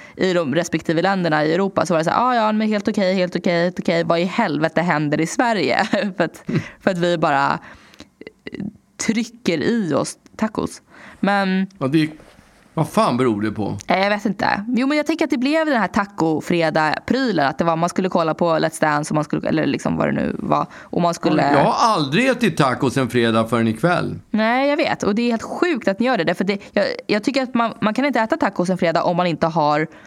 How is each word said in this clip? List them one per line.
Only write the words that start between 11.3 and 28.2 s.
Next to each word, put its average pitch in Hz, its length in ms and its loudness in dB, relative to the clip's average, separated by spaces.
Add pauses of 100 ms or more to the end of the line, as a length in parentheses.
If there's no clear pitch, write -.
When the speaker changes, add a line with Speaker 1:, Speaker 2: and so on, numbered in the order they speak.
Speaker 2:
Ja, 139 100 -2
det, 151 200 2 (680)
vad 156 140 -2
fan 185 280 2
beror 117 260 2
det 107 100 -2
på? 101 340 -4
Speaker 1:
Nej, 185 160 2
jag 202 80 2
vet 208 140 -2
inte. 202 440 0
Jo, 247 180 0
men 294 100 0
jag 294 100 0
tänker 330 180 -2
att 294 60 -4
det 294 80 0
blev 302 280 0
den 285 140 2
här 185 80 0
tacofredag-prylen. 160 1600 0
Att 135 120 -2
det 170 60 -2
var, 165 120 2
man 170 120 0
skulle 185 200 -2
kolla 165 260 0
på 170 240 0
Let's 160 220 -2
Dance 151 300 0
och - 40 0
man 151 100 0
skulle, - 240 -4
eller 156 180 0
liksom 147 300 -2
vad 156 120 0
det 143 40 0
nu - 260 -2
var. 147 360 0
Och - 280 -6
man 170 120 0
skulle 147 380 0
Speaker 2:
Jag 147 120 4
har 226 300 2
aldrig 170 340 0
ätit 214 280 0
tacos 131 400 2
en 131 140 2
fredag 113 360 2
förrän 113 220 2
ikväll. 110 500 -2 (120)
Speaker 1:
Nej, 233 380 0
jag 294 80 0
vet. - 260 -2
Och 196 120 0
det 233 80 0
är 240 80 0
helt 226 120 -2
sjukt - 460 -2
att 196 120 -2
ni 233 60 0
gör 254 120 2
det. 170 60 -2
Därför 180 200 -2
det, 196 140 -2 (140)
jag, 202 120 0 (220)
jag 208 180 0
tycker 262 180 0
att 254 120 -6
man, 233 260 0
man 214 140 0
kan 262 100 0
inte 262 160 0